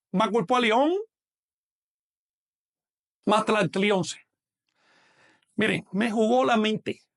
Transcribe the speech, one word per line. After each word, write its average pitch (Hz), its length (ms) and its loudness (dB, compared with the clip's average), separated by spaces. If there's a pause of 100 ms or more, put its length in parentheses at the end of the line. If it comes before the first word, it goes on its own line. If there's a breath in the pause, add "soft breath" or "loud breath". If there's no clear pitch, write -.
(120)
Macuilpuali 220 600 0
on, 277 200 2 (2250)
Matlactli 208 680 0
once. 185 260 -2 (1400 soft breath)
Miren, 196 380 -2
me 214 180 -2
jugó 226 340 0
la 254 120 2
mente. 214 440 -4 (160)